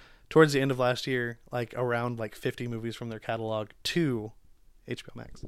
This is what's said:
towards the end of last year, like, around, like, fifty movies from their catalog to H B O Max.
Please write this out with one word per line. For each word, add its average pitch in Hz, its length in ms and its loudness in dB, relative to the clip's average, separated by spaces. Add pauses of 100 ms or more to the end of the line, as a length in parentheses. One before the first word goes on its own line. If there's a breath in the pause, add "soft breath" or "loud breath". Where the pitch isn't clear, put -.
(280 soft breath)
towards 156 240 8
the 139 80 2
end 135 100 2
of 127 80 -2
last 123 280 2
year, 120 320 -2 (120)
like, 120 260 -4
around, 120 420 -2
like, 110 160 -6
fifty 123 340 -4
movies 113 260 -6
from 120 140 -10
their 110 100 -8
catalog 110 500 -4 (160)
to 123 480 0 (540)
H - 180 -8
B - 100 -18
O 120 40 -12
Max. - 300 -14